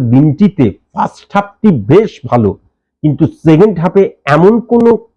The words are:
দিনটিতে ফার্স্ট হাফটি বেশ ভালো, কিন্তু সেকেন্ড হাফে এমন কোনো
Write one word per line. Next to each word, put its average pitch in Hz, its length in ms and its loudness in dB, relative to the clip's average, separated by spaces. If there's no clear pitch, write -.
দিনটিতে 147 520 0
ফার্স্ট - 420 -10
হাফটি 202 340 -2
বেশ 202 200 2
ভালো, 117 200 0
কিন্তু 151 200 -2
সেকেন্ড 170 380 2
হাফে 190 200 0
এমন 180 180 2
কোনো 233 200 2